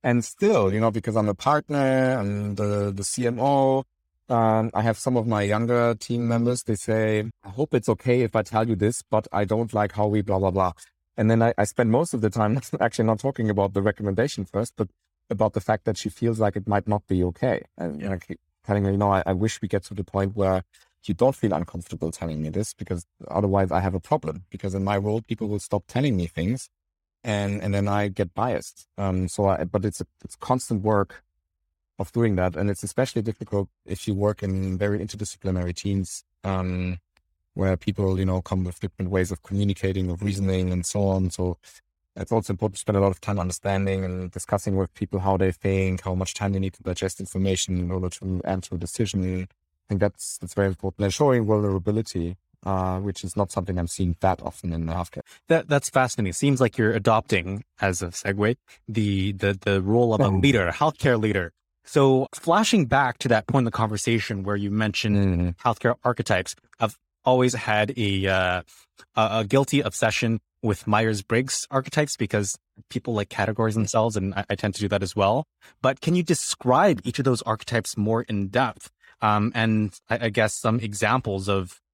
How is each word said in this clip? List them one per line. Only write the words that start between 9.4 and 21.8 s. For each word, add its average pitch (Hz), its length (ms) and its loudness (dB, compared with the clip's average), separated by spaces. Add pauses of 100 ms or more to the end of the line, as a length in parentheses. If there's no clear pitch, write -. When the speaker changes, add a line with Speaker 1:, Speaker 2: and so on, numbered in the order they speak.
Speaker 1:
don't 110 300 -2
like 104 180 2
how 107 140 0
we 104 160 2
blah, 98 160 0
blah, 95 140 2
blah." 92 200 2 (460)
And 110 120 4
then 113 120 4
I, 117 160 4
I 104 60 4
spend 113 260 0
most 147 240 2
of 113 80 -2
the 107 80 2
time 110 280 2 (120)
<laughs> - 100 -4
actually 110 240 0
not 110 140 2
talking 120 320 -2
about 98 240 2
the 98 80 2
recommendation 104 640 -2
first, 110 300 -4
but 101 120 -2 (400)
about 107 240 0
the 107 80 -2
fact - 240 -2
that 107 140 -2
she - 100 -6
feels 113 320 -2
like 104 160 2
it 95 100 -6
might 104 220 0
not 104 180 0
be 92 180 2
okay. 90 400 -2 (120)
And, 76 240 -6
Speaker 2:
Yeah. 98 100 -6
Speaker 1:
like, 90 280 -8 (260)
telling 101 200 0
her, 98 80 2
"You 98 40 2
know, 101 160 4
I, 95 140 4
I 95 80 0
wish 104 260 -2
we 98 80 -6
get 98 160 -2
to - 100 -16
the 98 100 -8
point 98 300 -2
where 95 280 2 (420)
you - 80 -4
don't 127 240 2
feel 104 160 0
uncomfortable 85 580 -4